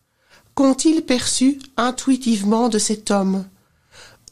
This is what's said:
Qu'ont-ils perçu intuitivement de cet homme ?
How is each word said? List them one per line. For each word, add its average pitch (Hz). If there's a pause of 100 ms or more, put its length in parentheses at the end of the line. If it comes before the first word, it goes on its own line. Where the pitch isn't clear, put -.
(540)
Qu'ont-ils 277
perçu 262 (180)
intuitivement 233
de 214
cet 208
homme ? 196 (880)